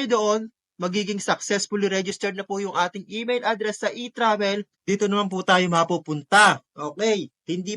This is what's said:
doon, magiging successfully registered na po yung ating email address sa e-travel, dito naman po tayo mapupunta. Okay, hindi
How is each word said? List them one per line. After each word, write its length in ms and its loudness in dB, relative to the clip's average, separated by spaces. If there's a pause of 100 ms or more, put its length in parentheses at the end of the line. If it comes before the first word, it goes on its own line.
doon, 480 0 (240)
magiging 400 -2
successfully 720 -2
registered 480 -4
na 80 -8
po 160 -6
yung 160 -6
ating 320 -4
email 320 -4
address 400 -4
sa 80 -2
e-travel, 720 -2 (240)
dito 240 0
naman 160 0
po 160 -4
tayo 240 4
mapupunta. 1040 4
Okay, 640 -4 (160)
hindi 260 -4